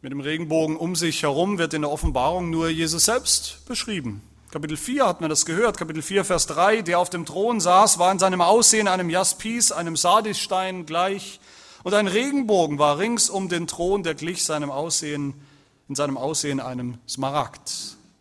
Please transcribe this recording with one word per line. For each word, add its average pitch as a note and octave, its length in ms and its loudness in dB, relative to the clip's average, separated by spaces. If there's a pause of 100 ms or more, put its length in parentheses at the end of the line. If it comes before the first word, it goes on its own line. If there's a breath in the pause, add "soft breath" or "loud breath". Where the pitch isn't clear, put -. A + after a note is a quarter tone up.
Mit C3 100 -12
dem C#3+ 80 -6
Regenbogen D#3 560 0
um E3+ 180 -4
sich E3 280 -2
herum E3+ 360 0
wird E3 160 0
in D3+ 80 -2
der D3 80 -2
Offenbarung D#3 600 0
nur E3 180 0
Jesus D#3+ 380 0
selbst - 600 0
beschrieben. D3 560 -6 (280)
Kapitel D3+ 260 -6
vier B3+ 300 0
hatten E3+ 180 0
wir D#3 40 -2
das D3+ 180 0
gehört, G3+ 320 0
Kapitel D#3+ 240 -8
vier, G3 220 0
Vers F3 220 0
drei, G3 360 2
"Der F3 160 0
auf F3+ 120 0
dem E3+ 140 -6
Thron G3+ 360 -2
saß, F3+ 380 6
war F3+ 140 4
in F#3+ 60 -2
seinem F#3 220 2
Aussehen G#3+ 480 6
einem F#3 220 0
Jaspis, G#3+ 600 0
einem E3 240 -4
Sardisstein F#3 920 0
gleich, F#3 540 -4 (420 loud breath)
und F3+ 120 -2
ein G#3 140 4
Regenbogen G#3 720 2
war D3 200 4
rings A3 320 0
um F#3+ 180 -4
den E3+ 180 -2
Thron, F#3 360 -2
der E3 120 -2
glich E3 300 -6
seinem D3 260 -4
Aussehen, D3 640 -4 (540 soft breath)
in C#3+ 60 -8
seinem C#3 220 -2
Aussehen C#3 440 -4
einem B2 380 -8 (100)
Smaragd." - 880 -6 (240)